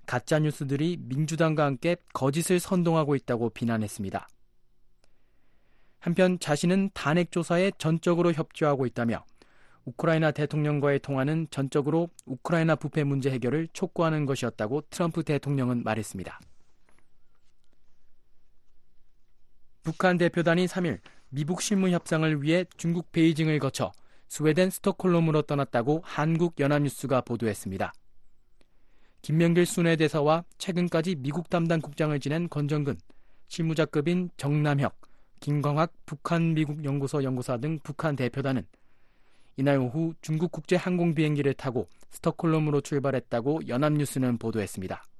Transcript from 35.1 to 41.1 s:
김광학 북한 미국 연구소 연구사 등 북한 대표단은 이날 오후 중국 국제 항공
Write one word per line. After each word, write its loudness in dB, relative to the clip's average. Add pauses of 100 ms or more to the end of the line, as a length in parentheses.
김광학 0 (140)
북한 0
미국 -2
연구소 -2
연구사 -2
등 -4
북한 -4
대표단은 -2 (920)
이날 4
오후 -2
중국 -2
국제 0
항공 2